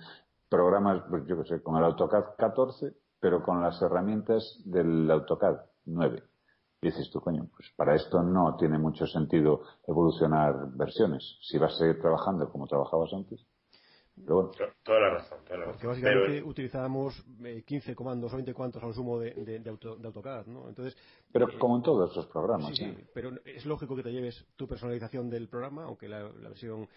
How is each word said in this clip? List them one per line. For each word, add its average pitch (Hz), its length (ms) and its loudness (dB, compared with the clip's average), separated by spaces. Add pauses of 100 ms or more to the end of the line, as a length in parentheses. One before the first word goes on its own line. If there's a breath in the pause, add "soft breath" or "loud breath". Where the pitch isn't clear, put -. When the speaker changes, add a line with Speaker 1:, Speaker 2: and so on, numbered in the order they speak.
(500 loud breath)
Speaker 1:
programas, 92 600 4
pues, 80 180 -2
yo 87 140 -2
qué 78 60 -8
sé, 82 160 -4
con 80 140 0
el 80 60 6
AutoCAD 85 540 2
catorce, 127 560 0 (240)
pero 87 240 4
con 90 200 0
las 85 200 0
herramientas 104 840 0
del 82 440 2
AutoCAD 78 480 2 (280)
nueve. 82 380 -2 (580)
Y - 60 0
dices - 240 -2
tú, - 100 -6
coño, 82 340 -4
pues - 200 -20
para 76 200 4
esto 87 260 2
no 87 360 4
tiene 78 200 2
mucho 78 300 0
sentido 76 540 4 (260 loud breath)
evolucionar 78 680 4 (220)
versiones, 71 680 -2
si - 160 -6
vas 76 160 2
a - 40 -6
seguir 82 220 2
trabajando 80 520 0
como 69 160 -8
trabajabas 73 460 0
antes. 95 300 -10 (720 soft breath)
Pero - 200 0
bueno. 95 160 2
Speaker 2:
To-, - 140 -6 (180)
toda 110 160 4
la 101 100 6
razón, 82 340 -4
toda 90 160 -10
la 85 60 -8
Speaker 3:
Porque 87 220 -8
Speaker 2:
razón. - 20 -2
Speaker 3:
básicamente 104 440 2
Speaker 2:
Pero 147 140 -6
Speaker 3:
utilizábamos, 135 760 -6 (180)
eh, 117 220 -14
quince 139 300 -8
comandos 123 360 -6
o 127 40 -8
veinte 131 180 -8
cuantos 123 300 -8
a - 20 -8
lo 113 80 -8
sumo 120 260 -4
de, 117 140 -8
de, 110 260 -10
de 113 100 -14
Auto-, 110 260 -14
de 113 120 -16
autocad, 110 380 -14
¿no? 123 240 -16
Entonces, 127 260 -12 (380 soft breath)
Speaker 1:
Pero 123 160 6
Speaker 3:
eh, - 80 -12
Speaker 1:
como 123 200 4
en 120 40 0
todos 110 340 4
los 82 120 -4
programas, 80 480 -2
Speaker 3:
sí, - 80 -4
Speaker 1:
¿eh? - 120 -8
Speaker 3:
sí, - 180 -18
pero 123 180 -10 (120)
es 131 220 -16
lógico 143 300 -6
que 127 80 -6
te 120 80 -8
lleves 123 340 -8 (100)
tu 135 120 -10
personalización 120 640 -8
del 117 200 -8
programa, 139 360 -10
aunque 113 220 -14
la, 104 220 -12
la 110 200 -18
versión, 110 480 -12